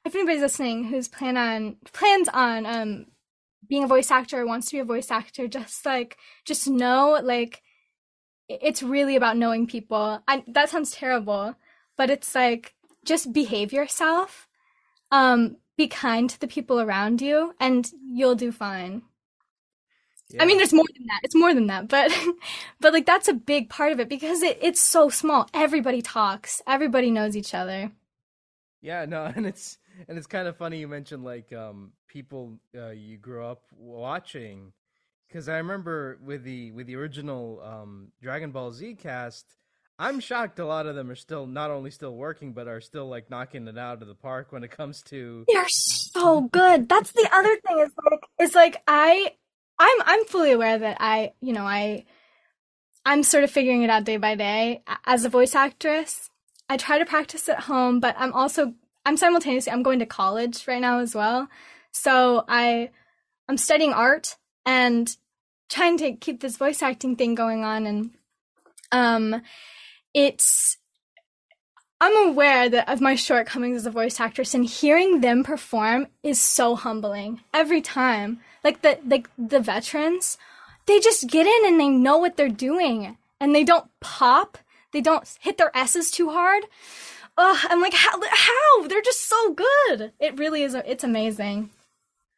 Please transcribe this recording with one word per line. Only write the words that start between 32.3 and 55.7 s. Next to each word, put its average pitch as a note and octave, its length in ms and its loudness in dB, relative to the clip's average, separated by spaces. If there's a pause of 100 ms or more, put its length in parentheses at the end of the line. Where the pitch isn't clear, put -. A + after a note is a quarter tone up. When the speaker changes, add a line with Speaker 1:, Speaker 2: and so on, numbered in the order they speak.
Speaker 2:
uh, A#2+ 140 -18
you A2 280 -20
grew A#2 280 -16
up A#2+ 260 -16
watching, A#2+ 1000 -16 (560)
'cause D3+ 200 -16
I D#3+ 80 -8
remember E3 680 -12
with C#3 200 -16
the, B2 280 -16
with A#2+ 160 -18
the B2+ 80 -16
original, C3+ 680 -14
um, G#2 480 -20 (100)
Dragon C#3+ 300 -12
Ball B2+ 200 -14
Z F#3+ 240 -20
cast, B2 600 -16 (440)
I'm C4 220 -6
shocked A#3 380 -8
a E3+ 60 -10
lot D#3 220 -6
of D3 80 -10
them B2+ 160 -12
are B2+ 40 -16
still, C#3+ 320 -14
not D3 240 -10
only C#3 200 -10
still C#3 240 -16
working, C#3+ 380 -14
but A#2+ 140 -14
are A2+ 140 -14
still, C#3 280 -16
like, A#2+ 200 -14
knocking B2+ 380 -14
it A2 100 -16
out A#2+ 240 -14
of G#2+ 80 -20
the G2+ 60 -20
park C3 360 -14
when B2+ 120 -14
it A#2 80 -18
comes D3 340 -16
to A#2+ 420 -10
Speaker 1:
They're G4 220 2
so - 720 2
good. E4 480 6
That's G4 220 2
the A4+ 200 4
other G4 240 6 (120)
thing E4+ 120 2
is, D4+ 120 2 (180)
like, D4+ 100 2 (200)
is, E4+ 160 2
like, E4+ 320 8
I, D#4+ 480 4 (440)
I'm, A4+ 260 8
I'm G#4+ 200 2
fully E4+ 260 2
aware A3+ 260 2
that A3 220 -4
I, A3 420 -2
you B3+ 120 -6
know, G3+ 120 -6
I, G#3 400 -4 (1000)
I'm C#4+ 180 4
sort C#4+ 200 4
of C#4 80 2
figuring B3+ 320 2
it A#3 60 2
out A3 140 2
day A3 140 -4
by G#3+ 180 -2
day G#3+ 520 -2
a-, - 180 -8
as B3 200 2
a B3+ 40 -4
voice B3+ 260 4
actress. D4+ 760 -2 (400)